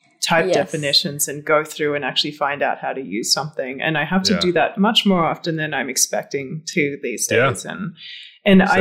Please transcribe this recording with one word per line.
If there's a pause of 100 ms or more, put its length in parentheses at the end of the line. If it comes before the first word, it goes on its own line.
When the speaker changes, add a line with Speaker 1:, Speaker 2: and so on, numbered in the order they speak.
(260)
Speaker 1:
type
Speaker 2:
Yes.
Speaker 1:
definitions,
and
go
through
and
actually
find
out
how
to
use
something.
And
I
have
to
Speaker 3:
Yeah.
Speaker 1:
do
that
much
more
often
than
I'm
expecting
to
these
Speaker 3:
Yeah.
Speaker 1:
days.
And, (520)
and
I,